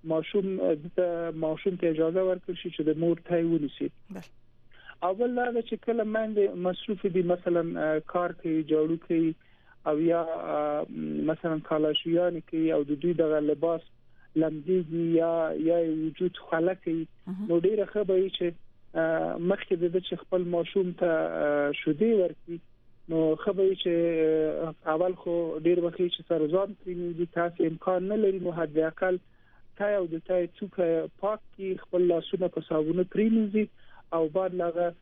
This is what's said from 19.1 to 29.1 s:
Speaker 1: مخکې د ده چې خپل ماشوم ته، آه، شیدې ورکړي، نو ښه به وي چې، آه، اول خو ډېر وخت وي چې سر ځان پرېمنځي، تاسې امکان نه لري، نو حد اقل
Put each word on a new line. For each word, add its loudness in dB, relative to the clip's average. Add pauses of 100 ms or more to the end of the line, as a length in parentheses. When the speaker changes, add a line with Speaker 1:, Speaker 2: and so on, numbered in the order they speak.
Speaker 1:
مخکې 0
د 0
ده 0
چې -6
خپل -2
ماشوم 0
ته، -2
آه، 0
شیدې 0 (100)
ورکړي، -4 (520)
نو 4
ښه -2
به 2
وي 4
چې، -2 (800)
آه، -6
اول 0
خو -4
ډېر 4
وخت -2
وي 2
چې -6
سر 2
ځان 0
پرېمنځي، -4 (100)
تاسې -2
امکان 0
نه -2
لري، 2
نو -4
حد -2
اقل 0 (600)